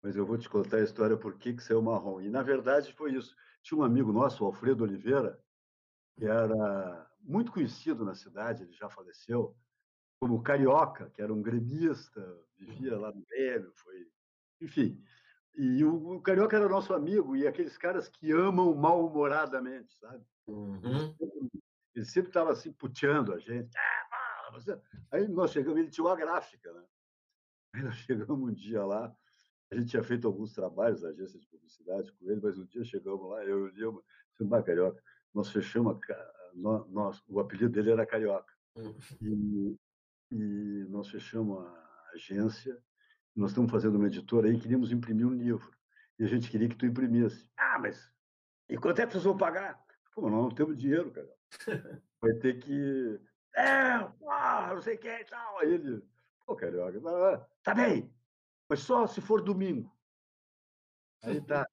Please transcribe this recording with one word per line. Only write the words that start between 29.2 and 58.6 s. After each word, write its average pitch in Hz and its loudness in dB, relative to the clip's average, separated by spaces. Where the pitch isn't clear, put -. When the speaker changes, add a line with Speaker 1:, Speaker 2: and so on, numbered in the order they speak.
Speaker 1:
a 98 -6
gente 120 -2
tinha 117 0
feito 120 -2
alguns 104 -2
trabalhos 95 0
na 85 -6
agência 92 -12
de - -20
publicidade 82 -10
com 92 -10
ele, 107 0
mas 98 -2
um 92 -12
dia 120 -8
chegamos 98 -8
lá, 101 -8
eu 98 0
e - -10
o 92 -20
Lima, 107 -6
disse, - -6
"Bah, 107 2
Carioca, 90 2
nós 101 -2
fechamos 107 0
a - -14
ca-, - -10
nó-, 107 -2
nós", 98 -4
o 98 0
apelido 101 0
dele 107 2
era 110 4
Carioca. 104 -2
Speaker 2:
Uhum. 110 -14
Speaker 1:
E, 104 -2
e 104 -4
nós 101 -8
fechamos 107 -6
a - -20
agência, 110 -4
nós 101 0
estamos 117 4
fazendo 107 4
uma 104 6
editora 107 2
aí, 117 4
queríamos 117 2
imprimir 117 0
um 127 2
livro. 120 -2
E 113 0
a 104 2
gente 117 0
queria 110 2
que 117 -4
tu 127 0
imprimisse. 120 2
"Ah, - 2
mas - -6
e - -4
quanto - 2
é 233 4
que 233 -6
vocês 175 -2
vão 196 6
pagar?" - -2
"Pô, 156 -2
nós 110 4
não 123 2
temos 151 0
dinheiro, 139 0
cara. - -14
Speaker 2:
<laughs> - -10
Speaker 1:
Vai 113 4
ter 123 0
que, 135 -2
é, 262 4
porra, 285 -2
não 175 -8
sei 220 -2
o - -12
que 214 -10
e 226 -10
tal." 226 -10
Aí 156 4
ele, 135 -4
"Pô, - -4
Carioca, 90 -4
tá, 175 2
tá - 0
bem, 220 2